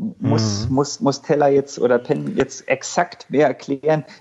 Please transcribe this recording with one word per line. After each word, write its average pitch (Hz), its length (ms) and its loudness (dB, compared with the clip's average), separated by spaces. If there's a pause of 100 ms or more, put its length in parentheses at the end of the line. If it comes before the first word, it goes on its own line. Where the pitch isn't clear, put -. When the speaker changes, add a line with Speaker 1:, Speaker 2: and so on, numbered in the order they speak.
(180)
Speaker 1:
muss, 110 500 0
Speaker 2:
Mhm. 131 60 0
Speaker 1:
muss, 139 260 0
muss 135 200 0
Teller 147 280 2
jetzt 139 300 0
oder 123 180 4
Penn 143 400 -2
jetzt - 320 -4
exakt - 600 -4
mehr 139 180 4
erklären, 143 580 -2 (160)